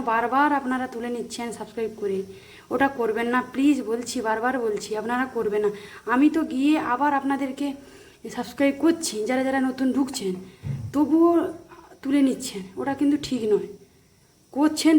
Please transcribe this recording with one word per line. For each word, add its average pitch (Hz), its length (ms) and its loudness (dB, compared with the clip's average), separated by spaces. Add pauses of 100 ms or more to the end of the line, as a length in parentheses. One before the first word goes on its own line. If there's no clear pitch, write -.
(100)
বারবার 240 400 2 (100)
আপনারা 254 340 -4
তুলে 240 220 -6
নিচ্ছেন 233 320 -8 (100)
সাবস্ক্রাইব - 340 -8 (100)
করে, 196 160 -2 (560)
ওটা 269 140 4 (100)
করবেন 233 360 0
না 254 60 2 (120)
প্লিজ 269 240 4 (140)
বলছি, 240 260 -4 (120)
বারবার 220 260 0 (120)
বলছি, 202 240 -4 (100)
আপনারা 240 240 -2 (120)
করবেন 214 300 0
না। 196 40 0 (420)
আমি 262 140 6 (100)
তো 320 40 2 (120)
গিয়ে 277 220 4 (180)
আবার 277 280 2
আপনাদেরকে 277 460 -2 (680)
সাবস্ক্রাইব 277 380 0 (100)
করছি, 330 320 2 (120)
যারা 262 180 0
যারা 269 220 0
নতুন 262 280 0
ঢুকছেন, 196 380 -2 (600)
তবুও 330 380 4 (720)
তুলে 277 260 2
নিচ্ছেন, 202 340 -6 (180)
ওটা 262 200 -4
কিন্তু 294 160 2 (120)
ঠিক 240 140 -2 (100)
নয়। 180 160 2 (840)
করছেন 302 460 4